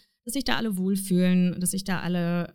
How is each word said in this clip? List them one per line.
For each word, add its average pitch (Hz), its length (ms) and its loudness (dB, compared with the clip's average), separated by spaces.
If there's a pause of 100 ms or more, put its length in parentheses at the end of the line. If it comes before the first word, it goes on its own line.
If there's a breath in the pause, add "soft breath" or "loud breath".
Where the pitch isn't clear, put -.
(240 soft breath)
dass 240 100 -8
sich 269 100 -2
da - 120 0
alle 220 200 -2
wohlfühlen, 180 840 2
dass 180 120 -2
sich 196 140 -4
da 185 160 -2
alle, 175 540 -2